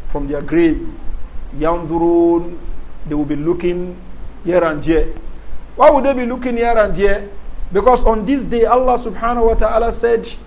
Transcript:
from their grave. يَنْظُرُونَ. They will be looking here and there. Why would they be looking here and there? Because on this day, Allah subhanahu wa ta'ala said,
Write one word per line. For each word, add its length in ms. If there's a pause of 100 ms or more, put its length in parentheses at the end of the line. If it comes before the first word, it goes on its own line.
from 200
their 140
grave. 440 (720)
يَنْظُرُونَ. 1000 (500)
They 80
will 100
be 120
looking 580 (480)
here 200
and 200
there. 240 (720)
Why 120
would 140
they 100
be 120
looking 320
here 200
and 160
there? 360 (420)
Because 320
on 220
this 180
day, 220
Allah 320
subhanahu 500
wa 80
ta'ala 380
said, 360 (180)